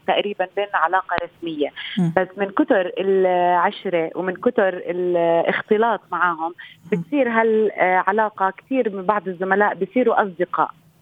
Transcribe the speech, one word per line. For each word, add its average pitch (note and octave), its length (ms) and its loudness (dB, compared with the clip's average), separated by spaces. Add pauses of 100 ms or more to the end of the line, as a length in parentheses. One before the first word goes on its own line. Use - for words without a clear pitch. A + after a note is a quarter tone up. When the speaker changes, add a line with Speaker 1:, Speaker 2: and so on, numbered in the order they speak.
Speaker 1:
تقريبًا F#3+ 400 0 (100)
بين G3+ 180 -2
علاقة F3+ 500 0
رسمية. D#3 440 -6 (300)
Speaker 2:
مم. E3+ 180 2
Speaker 1:
بس F#3 200 2
من G3+ 100 -2
كتر G3 520 0
العشرة F3+ 1160 2
ومن F#3 200 -4
كتر G#3+ 340 0
الاختلاط F3+ 1300 0 (120)
معاهم E3+ 420 -2 (380)
Speaker 2:
مم. F3+ 80 0
Speaker 1:
بتصير C4 280 0
هال-، A3+ 440 2
آه، F#3 340 2
علاقة G3+ 440 0
كتير - 260 -8
من G3+ 260 -2
بعض F#3+ 260 -2
الزملاء F#3+ 460 0
بيصيروا G#3+ 480 0
أصدقاء. F3 480 -4 (320)